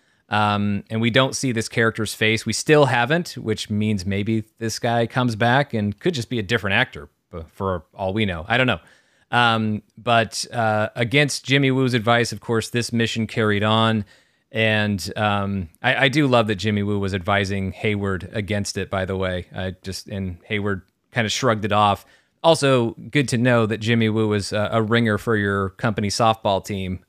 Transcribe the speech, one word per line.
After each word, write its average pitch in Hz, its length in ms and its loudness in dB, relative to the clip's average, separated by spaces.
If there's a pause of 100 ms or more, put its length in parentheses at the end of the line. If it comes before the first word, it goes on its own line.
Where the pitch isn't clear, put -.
(300)
Um, 104 600 0
and 110 120 -4
we 117 80 2
don't 131 260 2
see 135 160 -2
this 110 160 -2
character's 113 460 -2
face. 110 320 0
We 110 80 -2
still 151 320 4
haven't, 131 460 0
which 110 380 -6
means 107 360 0
maybe 104 400 -2 (140)
this 113 200 -6
guy 117 280 0
comes 123 280 -2
back 120 380 2
and 104 260 -2
could 180 140 0
just 123 160 -6
be 120 100 -4
a 107 40 -4
different 98 320 0
actor, 90 340 -2 (220)
b-, 85 100 -12 (100)
for 92 320 -4 (100)
all 95 200 -4
we 110 120 2
know. 85 220 -6
I 113 100 0
don't 127 100 2
know. 107 120 0 (520)
Um, 113 500 2 (160)
but, 113 560 0
uh, 110 420 0
against 131 480 0
Jimmy 135 280 2
Woo's 127 240 0
advice, 120 360 2
of 107 80 -10
course, 113 300 -2
this 120 240 -4
mission 113 320 0
carried 104 380 0
on. 110 420 2 (460)
And, 107 680 0
um, 98 520 -2 (120)
I, 127 240 2
I - 40 6
do 143 180 2
love 120 200 4
that 107 80 0
Jimmy 104 280 0
Woo 101 160 -2
was 98 160 -2
advising 98 560 -2
Hayward 101 600 -4
against 104 460 -4
it, 95 140 -6
by 95 140 -2
the 95 120 -4
way. 92 380 -4
I 92 260 -6
just, - 260 -12
and 95 380 -6
Hayward 101 380 -4 (280)
kinda 110 180 -2
shrugged 110 360 0
it 101 60 0
off. 101 340 2 (380)
Also, 135 480 4 (180)
good 143 200 0
to 131 100 0
know 120 260 4
that 107 140 -2
Jimmy 113 300 2
Woo 110 180 0
was, 104 260 -2
uh, 104 180 -2
a 113 120 2
ringer 110 340 2
for 113 180 0
your 98 360 0
company 107 380 -2
softball 107 540 0
team, 95 460 -6